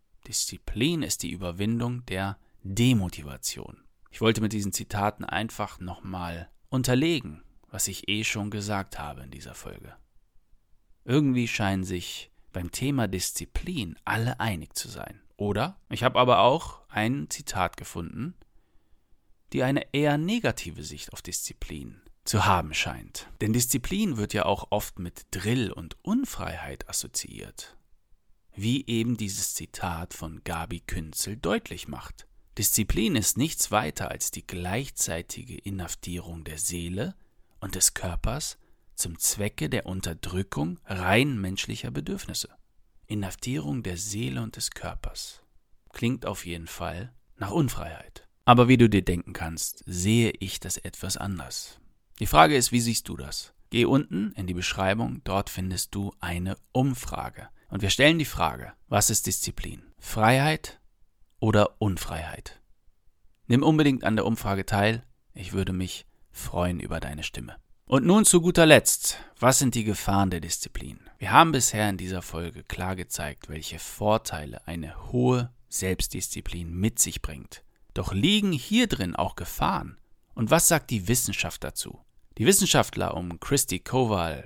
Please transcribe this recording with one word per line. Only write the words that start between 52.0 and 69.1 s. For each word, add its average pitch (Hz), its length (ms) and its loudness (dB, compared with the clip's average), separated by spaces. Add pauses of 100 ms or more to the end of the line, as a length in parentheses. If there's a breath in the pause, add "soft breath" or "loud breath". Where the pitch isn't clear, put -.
Die 113 60 0
Frage 151 300 8
ist, 123 160 4
wie 120 80 4
siehst 117 280 0
du - 80 -6
das? - 380 -10 (160)
Geh 117 160 4
unten 170 460 2
in 95 160 -8
die 90 80 -2
Beschreibung, 101 680 -2
dort 98 280 -2
findest 92 420 -6
du 101 260 -4
eine 87 380 -4 (140)
Umfrage. - 800 -2 (200 soft breath)
Und 98 140 -4
wir 98 80 2
stellen 151 260 6
die 143 80 0
Frage, 69 480 -2 (140)
was - 240 4
ist - 160 0
Disziplin? - 560 -6 (160)
Freiheit 135 800 4 (600)
oder 107 400 6
Unfreiheit? 85 800 -4 (840)
Nimm 123 160 6
unbedingt 147 420 6
an 110 120 2
der 107 100 2
Umfrage 98 400 0
teil. 107 400 2 (280)
Ich 92 200 -12
würde 95 200 0
mich 92 340 -4 (240)
freuen 87 480 -2
über - 200 -6
deine 76 220 -8
Stimme. - 360 -10 (280)
Und 135 200 4
nun 196 200 8
zu 175 160 8
guter 170 240 8
Letzt, - 520 8 (220 loud breath)